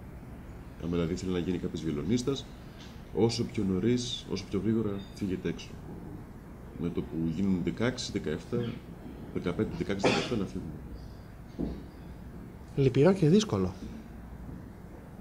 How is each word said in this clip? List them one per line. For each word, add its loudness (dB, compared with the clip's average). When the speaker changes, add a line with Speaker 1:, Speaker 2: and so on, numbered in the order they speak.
Speaker 1:
Άμα, -2
δηλαδή, 2
θέλει -2
να 2
γίνει 2
κάποιος -4
βιολονίστας, 2
όσο 4
πιο 0
νωρίς, 2
όσο -2
πιο 2
γρήγορα 2
φύγετε 0
έξω. -4
Με 2
το 0
που -6
γίνουν 4
δεκαέξι, 0
δεκαεφτά, -2
δεκαπέντε, 0
δεκαέξι, 2
δεκαεφτά 4
να 0
φύγουν. -6
Speaker 2:
Λυπηρό 8
και 8
δύσκολο. 6